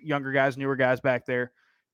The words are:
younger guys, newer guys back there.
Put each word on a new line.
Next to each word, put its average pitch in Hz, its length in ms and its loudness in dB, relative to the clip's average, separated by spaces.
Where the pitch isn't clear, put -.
younger 143 280 -4
guys, 135 260 2
newer 139 180 -2
guys 127 240 2
back 127 260 -2
there. 123 260 -4